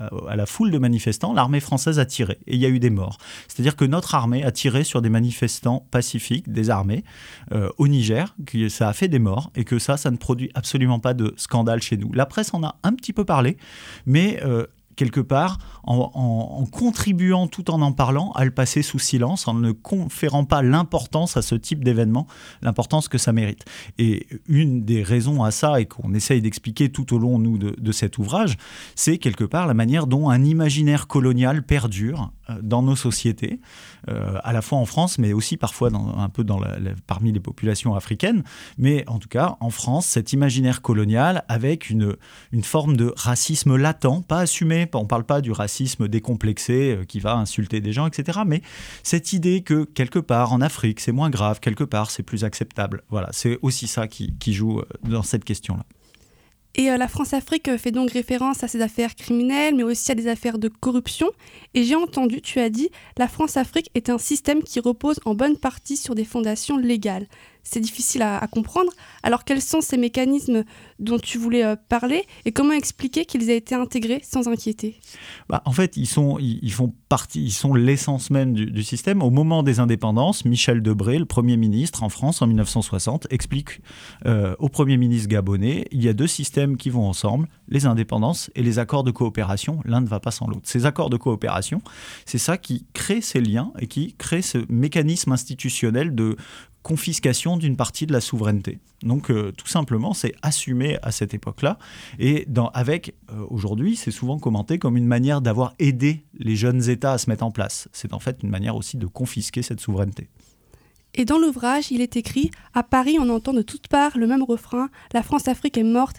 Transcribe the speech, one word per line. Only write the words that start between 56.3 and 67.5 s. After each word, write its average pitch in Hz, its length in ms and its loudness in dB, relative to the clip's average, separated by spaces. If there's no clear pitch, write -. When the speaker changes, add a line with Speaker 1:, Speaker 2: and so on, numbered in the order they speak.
Speaker 2:
Et, 262 160 4
euh, 254 60 2
la 254 100 0
France-Afrique, 285 600 -2
euh, 247 120 0
fait 240 120 -2
donc 247 200 0
référence 254 520 -2
à 247 40 -6
ses 233 140 -4
affaires 226 340 -2
criminelles, 277 600 0
mais 247 80 2
aussi 233 280 -2
à 262 40 2
des 226 120 -2
affaires 226 320 -2
de 220 80 -2
corruption. 247 640 0
Et 247 100 4
j'ai 240 120 4
entendu, 285 460 0
tu - 180 -2
as 233 100 2
dit, « 254 200 0
La 247 100 2
France-Afrique 302 680 -2
est 240 140 0
un 240 100 2
système 294 420 0
qui - 180 -4
repose 247 460 0
en 214 80 0
bonne 277 240 2
partie 269 400 -6
sur - 160 -6
des 220 120 -2
fondations 220 520 -2
légales. » 208 500 0